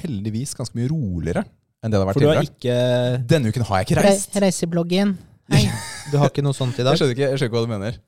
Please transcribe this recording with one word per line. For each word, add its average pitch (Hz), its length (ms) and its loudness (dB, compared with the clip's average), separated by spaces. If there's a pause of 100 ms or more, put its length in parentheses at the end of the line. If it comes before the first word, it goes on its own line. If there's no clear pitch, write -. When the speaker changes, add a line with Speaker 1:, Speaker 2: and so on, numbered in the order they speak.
Speaker 1:
heldigvis 110 520 -6
ganske 117 200 -10
mye 117 160 -2
roligere 95 520 -2 (400)
enn 113 80 -2
det 104 80 2
det - 0 -
har 95 80 2
vært 98 100 -2
Speaker 2:
For 143 60 4
du 147 40 6
har 151 120 4
Speaker 1:
tidligere. 123 800 0
Speaker 2:
ikke 123 80 -6
Speaker 1:
Denne 127 240 4
uken 120 160 -2
har 95 100 2
jeg 95 100 0
ikke 170 120 2
Speaker 2:
Re-, 208 80 4
Speaker 1:
reist. 196 340 0
Speaker 2:
reisebloggen. 180 760 0 (340)
Hei. 135 160 6
Speaker 1:
<laughs> 113 80 -4 (300)
Speaker 2:
Du 143 120 -2
har 143 140 4
ikke - 100 -2
noe 139 140 0
sånt 123 240 -4
i 123 80 0
dag? - 80 4
Speaker 1:
Jeg - 60 0
skjenner 135 120 2
ikke, 139 140 0
jeg 135 80 0
skjønner 135 160 -2
ikke 117 80 -2
hva 117 80 0
du 120 60 -4
mener. 104 240 -6 (100)